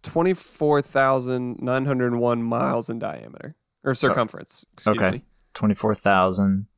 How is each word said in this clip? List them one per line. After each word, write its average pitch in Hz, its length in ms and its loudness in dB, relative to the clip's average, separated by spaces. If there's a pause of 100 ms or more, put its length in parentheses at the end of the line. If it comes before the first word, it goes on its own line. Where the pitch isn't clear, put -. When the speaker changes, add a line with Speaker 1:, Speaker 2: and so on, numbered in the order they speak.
Speaker 1:
twenty-four 165 760 0
thousand 127 800 0
nine 127 260 0
hundred 127 300 0
one 120 280 2
miles 117 460 -2
in 113 100 -8
diameter 73 560 -10 (280)
or 135 100 0
circumference. - 800 -2
Excuse - 240 0
Speaker 2:
Okay. - 140 2
Speaker 1:
me. 135 100 -8 (320)
Speaker 2:
Twenty-four 107 420 0
thousand. 98 720 2 (100)